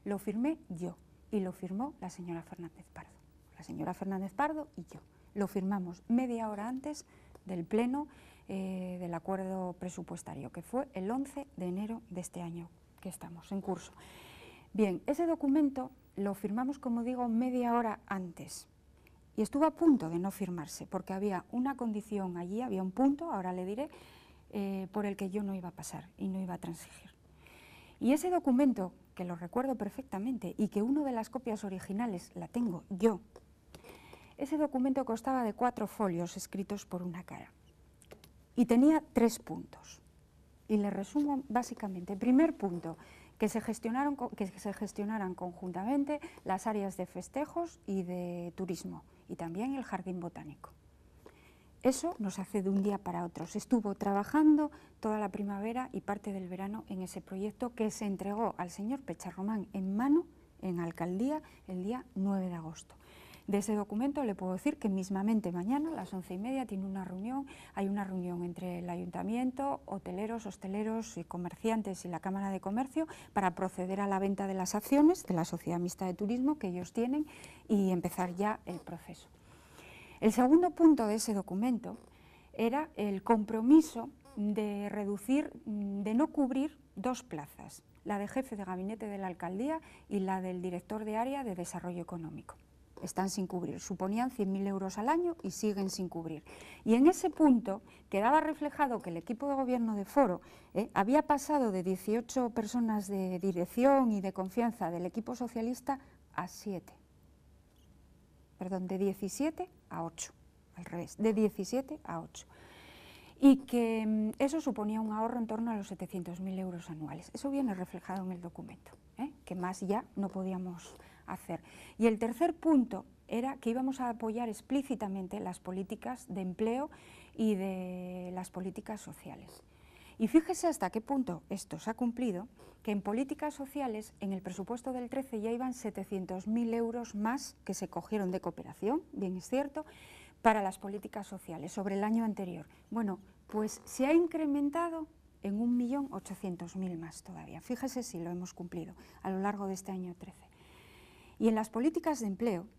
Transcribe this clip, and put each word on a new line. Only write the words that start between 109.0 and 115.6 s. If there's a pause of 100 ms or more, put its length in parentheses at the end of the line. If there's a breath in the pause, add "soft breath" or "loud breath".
a
ocho, (420)
al
revés,
de
diecisiete
a
ocho. (920 loud breath)
Y
que,
mm,
eso
suponía
un
ahorro
en
torno